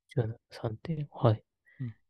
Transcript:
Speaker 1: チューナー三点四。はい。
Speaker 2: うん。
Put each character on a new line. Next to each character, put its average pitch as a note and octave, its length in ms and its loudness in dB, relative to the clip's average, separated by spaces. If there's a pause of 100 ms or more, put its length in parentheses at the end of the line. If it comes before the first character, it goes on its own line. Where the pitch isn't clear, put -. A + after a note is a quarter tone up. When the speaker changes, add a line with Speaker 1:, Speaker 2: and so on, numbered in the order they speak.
(140)
Speaker 1:
チ - 60 2
ュ A#2 60 2
ー - 20 -4
ナ A2+ 80 -6
ー - 20 -18 (140)
三 A2 260 -6
点 D#3+ 200 -4
四。 D3 140 -6
は A#2+ 220 4
い。 A2 100 -4 (380)
Speaker 2:
う - 40 -6
ん。 A2+ 100 -12 (140)